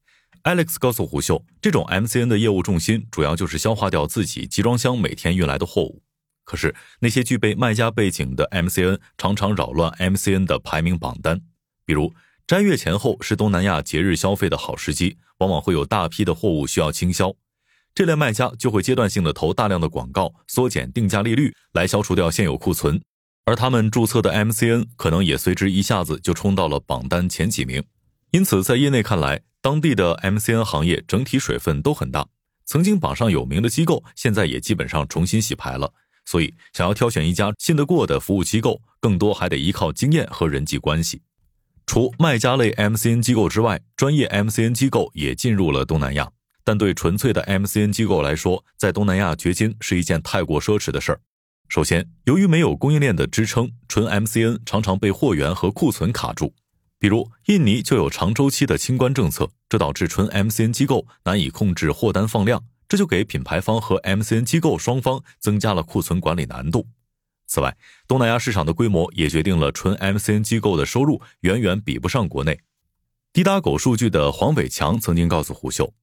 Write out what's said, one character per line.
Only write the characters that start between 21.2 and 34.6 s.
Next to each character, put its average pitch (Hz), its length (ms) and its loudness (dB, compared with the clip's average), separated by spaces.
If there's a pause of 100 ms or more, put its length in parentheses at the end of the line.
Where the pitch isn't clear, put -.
利 113 140 0
率 143 180 2 (200)
来 85 120 2
消 - 160 0
除 92 140 0
掉 85 160 2
现 101 140 0
有 69 120 -2
库 - 160 -2
存， 76 280 0 (440)
而 113 100 2
他 123 140 0
们 110 220 2
注 117 140 2
册 110 160 2
的 92 100 2
M 107 200 2
C 117 200 2
N 117 240 0
可 - 140 -2
能 90 160 2
也 69 120 0
随 92 160 0
之 95 160 0
一 95 120 2
下 98 220 0
子 78 180 -4
就 90 120 0
冲 98 220 0
到 90 140 2
了 71 100 0
榜 65 300 -6
单 87 180 0
前 85 220 -2
几 - 160 -4
名。 64 180 -6 (480)
因 185 140 4
此， 95 180 2
在 123 140 2
业 143 120 2
内 123 140 2
看 95 160 0
来， 71 220 -2 (180)
当 147 220 0
地 151 120 2
的 90 200 2
M 98 240 -2
C 110 160 0
N 113 100 2
行 78 220 0
业 87 220 0
整 113 160 0
体 - 140 -2
水 60 220 -2
分 73 220 -2
都 151 120 0
很 65 180 -6
大， 71 160 -4 (360)
曾 156 200 0
经 202 160 2
榜 71 140 -2
上 113 160 0
有 71 140 2
名 71 180 -2
的 113 60 0
机 156 160 0
构 160 200 0 (120)
现 - 180 0
在 98 120 2
也 64 140 -4
基 - 140 -4